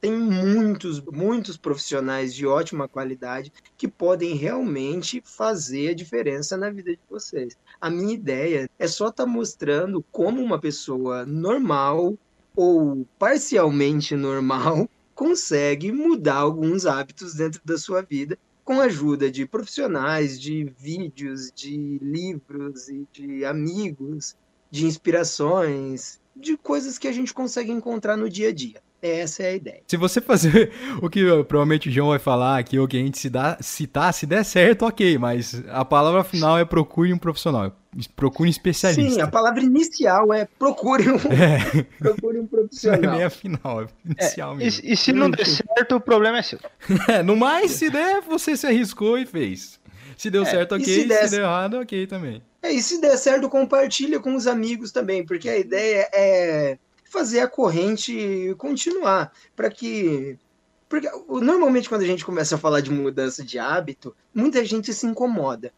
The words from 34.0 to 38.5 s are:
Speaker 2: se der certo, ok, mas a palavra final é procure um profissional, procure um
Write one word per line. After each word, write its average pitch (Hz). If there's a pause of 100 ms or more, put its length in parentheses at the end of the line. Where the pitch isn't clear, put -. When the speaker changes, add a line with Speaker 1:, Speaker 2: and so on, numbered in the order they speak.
Speaker 2:
se -
der 175
certo, 208
ok, 190
mas 120
a 131
palavra 156
final 160
é 170
procure 165
um 175
profissional, 139 (400)
procure 143
um -